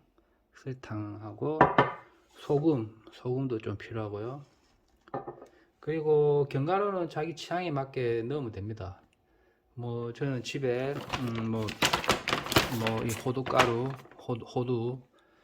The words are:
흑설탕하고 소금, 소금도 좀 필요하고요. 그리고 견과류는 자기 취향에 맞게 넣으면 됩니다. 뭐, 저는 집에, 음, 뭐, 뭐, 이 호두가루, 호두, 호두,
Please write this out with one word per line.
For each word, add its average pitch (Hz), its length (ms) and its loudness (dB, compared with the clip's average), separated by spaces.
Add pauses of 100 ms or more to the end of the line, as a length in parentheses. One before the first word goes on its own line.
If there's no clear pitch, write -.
(520)
흑설탕하고 107 1080 -6 (800)
소금, 143 580 2 (160)
소금도 127 460 -2
좀 110 200 -4
필요하고요. 113 680 -6 (1300)
그리고 147 720 4
견과류는 180 600 2
자기 156 260 -2
취향에 175 360 -2
맞게 131 520 0
넣으면 127 280 -4
됩니다. 98 500 -8 (720)
뭐, 120 400 -4
저는 135 300 -2
집에, 135 500 0
음, 117 560 -2
뭐, 110 120 0
뭐, - 1400 0
이 117 60 0 (160)
호두가루, 127 640 2 (380)
호두, 117 180 -4
호두, 123 560 -2 (420)